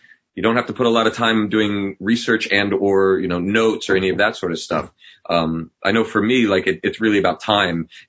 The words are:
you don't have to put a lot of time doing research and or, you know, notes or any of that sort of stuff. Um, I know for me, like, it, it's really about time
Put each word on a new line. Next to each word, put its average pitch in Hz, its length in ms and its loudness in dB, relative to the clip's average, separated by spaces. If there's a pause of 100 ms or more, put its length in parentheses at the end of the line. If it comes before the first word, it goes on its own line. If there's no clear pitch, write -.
(340)
you 92 80 -8
don't 113 140 2
have 120 100 -2
to - 80 -8
put 127 100 -2
a 120 60 2
lot 113 160 2
of 110 80 -2
time 110 340 0
doing 101 500 -2
research 113 520 -2
and 98 240 0
or, 95 460 2
you 92 80 -2
know, 87 100 -2
notes 104 500 0
or 95 80 2
any 92 140 0
of 90 80 -2
that 107 180 2
sort 87 160 -4
of 80 60 -6
stuff. 78 320 -6 (380)
Um, 82 420 -2 (120)
I 98 100 0
know 113 120 2
for 110 180 -2
me, 120 240 2
like, 95 200 0
it, 92 160 -2
it's - 180 -4
really 107 180 2
about 92 220 0
time 90 480 0 (200)